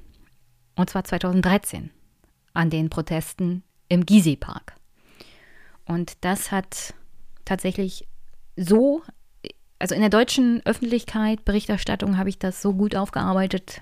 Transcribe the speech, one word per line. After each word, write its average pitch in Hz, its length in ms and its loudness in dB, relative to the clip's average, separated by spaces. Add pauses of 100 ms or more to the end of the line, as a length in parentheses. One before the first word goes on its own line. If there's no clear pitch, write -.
(760)
Und 180 140 0
zwar 185 140 -4
zweitausenddreizehn 185 880 0 (640)
an 165 160 2
den 160 180 0
Protesten 175 720 -4 (280)
im 175 180 4
Gizeh-Park. - 640 4 (1120)
Und 170 360 -4
das 190 300 -2
hat - 440 -6 (500)
tatsächlich 185 640 -4 (480)
so, 240 480 4 (720)
also - 160 -2
in - 80 2
der 214 80 6
deutschen 240 560 4
Öffentlichkeit, 220 800 -2
Berichterstattung 202 720 0
habe 190 120 0
ich 190 100 -8
das 185 200 -4
so 202 140 0
gut 202 220 0
aufgearbeitet, 190 880 -2